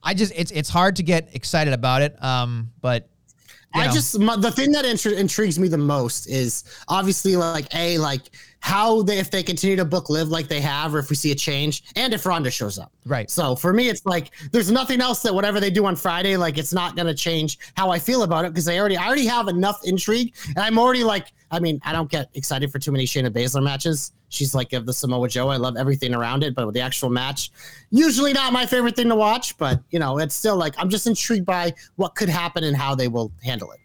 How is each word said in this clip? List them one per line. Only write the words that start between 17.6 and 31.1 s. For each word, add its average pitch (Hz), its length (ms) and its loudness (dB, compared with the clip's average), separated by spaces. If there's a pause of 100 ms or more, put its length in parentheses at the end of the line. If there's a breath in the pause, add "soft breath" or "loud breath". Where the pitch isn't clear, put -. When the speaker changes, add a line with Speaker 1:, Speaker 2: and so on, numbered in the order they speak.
Speaker 2:
how 190 160 2
I 170 80 2
feel 240 240 2
about 170 220 2
it, 175 100 -6
'cause 170 140 0
I 170 100 0
already, 196 180 2
I 175 100 -2
already 262 200 2
have 233 220 0
enough 190 360 0
intrigue, 214 500 0 (140 loud breath)
and 143 100 -4
I'm 220 200 2
already, 247 260 4
like, - 280 -2 (180)
I 165 80 -2
mean, 160 260 0
I 151 80 -4
don't 160 180 -2
get 147 240 -2
excited 139 360 -4
for 143 80 -6
too 135 140 -4
many 131 140 0
Shayna 127 240 0
Baszler 123 320 0
matches. 139 500 -2 (160)
She's, - 260 -2
like, 127 200 -2
of 117 120 -2
the 127 60 -4
Samoa 127 360 -2
Joe. 123 200 -2
I 139 80 0
love 123 200 -2
everything 131 380 0
around 120 300 0
it, 139 100 -4
but 127 100 -2
with 107 100 -4
the 123 60 0
actual 127 300 -2
match, 127 400 -4 (400 loud breath)
usually 277 420 4
not 269 200 0
my 247 140 0
favorite 240 280 2
thing 233 140 2
to 226 80 4
watch, 214 420 2
but, 131 220 0 (100)
you 170 80 0
know, 139 200 0
it's 156 180 -2
still, 214 200 2
like, 156 220 0
I'm 180 100 0
just 196 200 0
intrigued 208 380 0